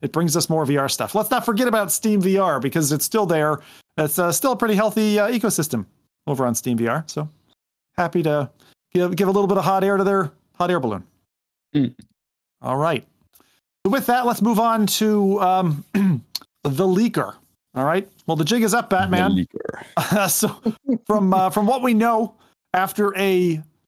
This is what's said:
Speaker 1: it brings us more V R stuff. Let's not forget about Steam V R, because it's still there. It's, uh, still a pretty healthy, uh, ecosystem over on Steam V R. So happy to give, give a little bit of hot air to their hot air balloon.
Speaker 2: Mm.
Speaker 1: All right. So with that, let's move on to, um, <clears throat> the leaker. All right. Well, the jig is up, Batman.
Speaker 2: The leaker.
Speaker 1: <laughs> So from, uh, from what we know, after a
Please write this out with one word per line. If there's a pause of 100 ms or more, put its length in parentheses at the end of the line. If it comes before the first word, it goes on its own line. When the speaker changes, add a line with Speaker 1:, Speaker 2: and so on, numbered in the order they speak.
Speaker 1:
it
brings
us
more
V
R
stuff.
Let's
not
forget
about
Steam
V
R,
because
it's
still
there. (380)
It's,
uh,
still
a
pretty
healthy,
uh,
ecosystem (400)
over
on
Steam
V
R.
So (720)
happy
to (440)
give,
give
a
little
bit
of
hot
air
to
their (240)
hot
air
balloon. (720)
Speaker 2:
Mm. (640)
Speaker 1:
All
right. (800)
So
with
that,
let's
move
on
to,
um,
<clears throat> (720)
the
leaker. (380)
All
right. (200)
Well,
the
jig
is
up,
Batman.
Speaker 2:
The
leaker.
Speaker 1:
<laughs>
So (460)
from,
uh,
from
what
we
know, (380)
after
a (240)